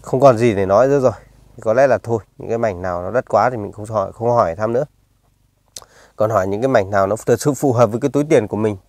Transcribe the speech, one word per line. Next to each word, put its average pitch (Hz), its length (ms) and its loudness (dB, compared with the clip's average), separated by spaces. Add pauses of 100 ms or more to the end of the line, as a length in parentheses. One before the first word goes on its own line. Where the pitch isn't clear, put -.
không 131 180 -4
còn 127 180 6
gì 117 160 2
để 98 120 0
nói 110 220 4
nữa 139 120 2
rồi. 123 120 2 (480)
Có 110 140 -2
lẽ 135 120 4
là 117 120 2
thôi, 117 200 -4 (200)
những 95 100 -12
cái 113 100 -2
mảnh 98 240 -4
nào 90 200 -6
nó 92 80 -8
đắt 120 180 -4
quá 110 220 2
thì 127 60 -8
mình 101 160 -8
không 107 140 -14
hỏi, 104 260 -4
không 117 180 -4
hỏi 101 260 2
thăm 110 160 -4
nữa. 131 120 0 (1300)
Còn 107 140 0
hỏi 95 160 0
những 101 140 -4
cái 131 80 -2
mảnh 104 220 0
nào 98 160 0
nó 104 100 -2 (100)
thật 120 140 0
sự 147 140 -2
phù 135 180 -2
hợp 117 180 2
với 113 100 -6
cái 135 100 -2
túi 143 140 -2
tiền 139 220 2
của 104 100 -6
mình 104 200 -2 (120)